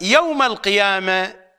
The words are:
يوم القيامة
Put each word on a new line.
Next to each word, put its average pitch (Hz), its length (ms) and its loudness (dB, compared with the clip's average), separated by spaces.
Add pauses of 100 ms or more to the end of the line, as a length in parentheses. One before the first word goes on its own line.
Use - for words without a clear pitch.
يوم 285 420 2
القيامة 196 1160 -2